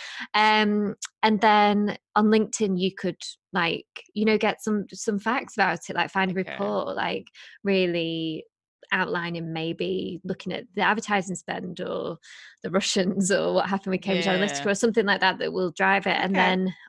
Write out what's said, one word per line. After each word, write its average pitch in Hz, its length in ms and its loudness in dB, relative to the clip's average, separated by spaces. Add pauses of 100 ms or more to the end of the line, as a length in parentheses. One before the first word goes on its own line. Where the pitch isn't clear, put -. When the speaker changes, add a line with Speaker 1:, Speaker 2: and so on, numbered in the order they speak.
(360)
Speaker 1:
Um, 208 600 2 (280)
and 214 180 4
then 208 560 6 (180)
on 214 120 4
LinkedIn, 214 520 2
you 185 140 2
could, 185 240 -6 (340)
like, 170 340 -2 (280)
you 214 120 -2
know, 214 120 4
get 214 260 0
some, 208 300 -2
some 208 240 -4
facts 233 380 -4
about 185 240 2 (100)
it, 175 60 -6
like, 175 160 0
find 190 180 0
a 185 100 -2
Speaker 2:
Okay. 170 120 -4
Speaker 1:
report, 202 440 -4
like, 190 300 -4 (380)
really 165 840 0 (460)
outlining, 170 640 -4
maybe 175 680 -6
looking 185 300 -8
at - 120 -8 (100)
the 202 60 -2
advertising 196 540 -2
spend 180 460 -10
or - 360 -6 (440)
the 160 80 -8
Russians 185 640 0
or 170 220 0
what 180 160 2
happened 190 220 -4
with 185 100 -2
Cambridge 185 260 0
Speaker 2:
Yeah. 185 100 2
Speaker 1:
Analytica 180 300 -2
or 202 80 2
something 220 300 2
like 196 160 2
that, 185 180 2
that 160 140 -2
will 180 180 -2
drive 190 340 2
it. 190 140 2
And 185 180 0
Speaker 2:
Okay. - 20 2
Speaker 1:
then 185 360 2 (140)